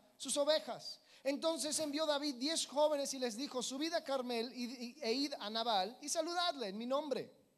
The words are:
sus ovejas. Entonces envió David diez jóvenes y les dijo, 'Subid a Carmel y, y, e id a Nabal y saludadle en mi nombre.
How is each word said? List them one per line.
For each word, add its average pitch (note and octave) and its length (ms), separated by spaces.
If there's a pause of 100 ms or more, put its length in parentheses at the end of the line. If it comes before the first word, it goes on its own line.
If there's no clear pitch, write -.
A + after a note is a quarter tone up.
(180)
sus - 200
ovejas. C#4+ 640 (240)
Entonces C#4+ 560
envió D#4 260
David D4 300
diez C#4+ 300
jóvenes C#4+ 480
y C4+ 60
les A#3+ 160
dijo, B3+ 260
'Subid C#4+ 320
a D#4+ 100
Carmel B3 520
y, B3 100
y, A#3+ 360
e A#3 100
id C#4 280
a G#3 100
Nabal A3 520
y D4 80
saludadle E4 600
en F#3+ 80
mi A#3 80
nombre. C4 480 (240)